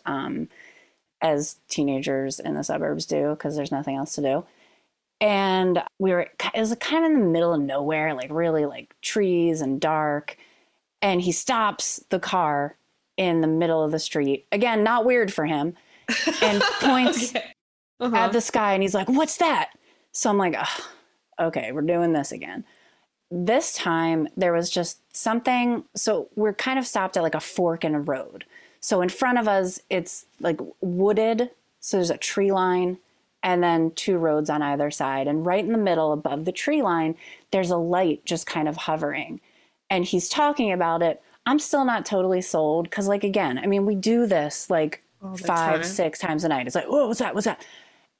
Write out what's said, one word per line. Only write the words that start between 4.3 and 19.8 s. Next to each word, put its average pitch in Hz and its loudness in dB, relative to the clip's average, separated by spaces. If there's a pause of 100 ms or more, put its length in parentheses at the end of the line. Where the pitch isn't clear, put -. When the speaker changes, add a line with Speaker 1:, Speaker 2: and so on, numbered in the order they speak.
Speaker 1:
And 185 2 (160)
we 190 2
were, 175 0 (260)
it 220 0
was 220 0
kind 320 0
of 320 4
in 302 4
the 202 4
middle 170 4
of 151 2
nowhere, 147 -2
like, 135 -8
really, 160 0
like, 139 -10
trees 170 2
and 135 -2
dark. 151 0 (640)
And 185 2
he 180 0
stops - -2
the 190 2
car 151 0 (400)
in 175 2
the 160 2
middle 160 2
of 151 0
the 160 0
street. 143 -2
Again, 214 2
not 226 2
weird 240 2
for 156 -2
him. 156 -2 (680)
And 202 4
Speaker 2:
<laughs> - -2
Speaker 1:
points 254 2
Speaker 2:
Okay. - -6 (520)
Uh-huh. 240 -2
Speaker 1:
at 226 2
the 233 2
sky 208 0
and 190 2
he's 190 0
like, 190 -2
"What's 294 2
that?" 294 0 (420)